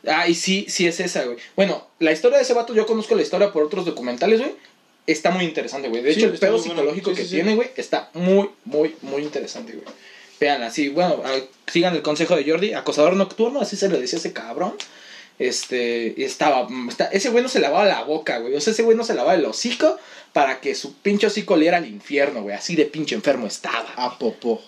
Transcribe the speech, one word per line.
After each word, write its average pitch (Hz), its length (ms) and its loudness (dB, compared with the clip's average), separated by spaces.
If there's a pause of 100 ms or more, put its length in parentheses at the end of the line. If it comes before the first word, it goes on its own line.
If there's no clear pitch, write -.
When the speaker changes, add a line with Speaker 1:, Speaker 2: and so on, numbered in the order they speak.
Speaker 1:
Ah, 170 220 2
y 170 60 2
sí, 190 340 0
sí - 180 0
es 165 140 -2
esa, 175 240 -2
güey. 120 140 -6 (180)
Bueno, 185 300 0 (140)
la 160 120 4
historia 240 240 4
de 269 60 6
ese 240 100 0
vato, 240 220 0
yo 214 100 4
conozco 220 300 0
la 190 80 4
historia 196 300 2
por 156 100 2
otros 170 240 -2
documentales, 160 540 0
güey. 294 120 -4 (540)
Está 160 240 0
muy 185 140 0
interesante, 139 440 -6
güey. 117 140 -2
De 139 100 4
Speaker 2:
Sí, 185 80 2
Speaker 1:
hecho, 220 80 6
el 180 60 0
Speaker 2:
está 190 140 2
Speaker 1:
pedo 220 100 4
Speaker 2:
muy - 80 -2
buena. 160 160 -4
Speaker 1:
psicológico 175 280 -2
Speaker 2:
Sí, 185 60 -2
Speaker 1:
que 196 60 -4
Speaker 2:
sí, 175 60 -6
sí. - 80 -6
Speaker 1:
tiene, 196 180 2
güey, 240 220 0
está 143 360 -4
muy, 190 380 2 (160)
muy, 156 360 0
muy 139 200 -6
interesante, 117 500 -8
güey. - 140 -16 (540)
Véanla, 131 300 0
sí, 143 180 -2
bueno, 151 360 0
ah, 131 60 -4 (420)
sigan 180 220 2
el 156 80 -2
consejo 156 340 0
de 143 140 0
Jordi, 180 240 0
acosador 151 400 2
nocturno, 220 460 0
así 208 160 -4
se 190 120 0
le 165 120 2
decía 127 180 -4
a - 20 -4
ese - 120 -8
cabrón. - 420 -6 (640)
Este, 120 760 -2
y - 60 -4
estaba, 131 460 0
mm, 123 220 -8
está, - 160 -2
ese 202 240 0
güey 240 120 4
no 254 60 -2
se 247 100 0
lavaba 165 280 4
la 139 180 2
boca, 151 340 -2
güey. 120 160 -4
O 147 60 0
sea, 220 120 0
ese 226 120 0
güey 226 120 6
no 233 80 -2
se 220 100 -2
lavaba 170 200 2
el 160 100 2
hocico 240 520 0 (360)
para 135 280 2
que 139 160 -4
su - 180 -10
pinche 202 320 2
hocico 208 280 0
oliera 170 240 4
al 160 100 -4
infierno, 127 540 -2
güey. 101 120 -6
Así - 220 -6
de 151 80 4
pinche 156 320 -4
enfermo 127 300 0
estaba. - 500 -6
Speaker 2:
A 123 220 -4
popó. 113 500 -4